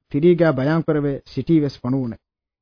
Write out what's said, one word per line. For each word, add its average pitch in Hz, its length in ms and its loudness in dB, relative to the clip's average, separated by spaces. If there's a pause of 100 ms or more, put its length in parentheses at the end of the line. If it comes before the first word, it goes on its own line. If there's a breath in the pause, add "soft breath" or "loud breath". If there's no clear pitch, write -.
ಫಿರಿಗಾ 165 440 2
ಬಯಾನ್ 147 340 0
ಕೊರವೆ 143 300 -2 (120)
ಸಿಟಿ 160 320 0
ವೆಸ್ 143 200 -2
ಫಣುವುನೆ. 127 380 -4 (460)